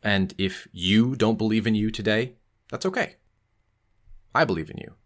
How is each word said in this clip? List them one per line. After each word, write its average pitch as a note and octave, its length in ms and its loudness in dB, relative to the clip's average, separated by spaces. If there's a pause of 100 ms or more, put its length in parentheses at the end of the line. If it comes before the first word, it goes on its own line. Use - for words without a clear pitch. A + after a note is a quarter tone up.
And G2 340 0
if F#2+ 340 -4
you A2 440 2
don't A2 220 2
believe A2 280 0
in A2+ 100 2
you G#2+ 140 0
today, A2 460 -2 (340)
that's - 160 -8
okay. F#3+ 300 -4 (1160)
I B2+ 120 4
believe E2 240 -4
in - 80 -14
you. - 160 -14 (120)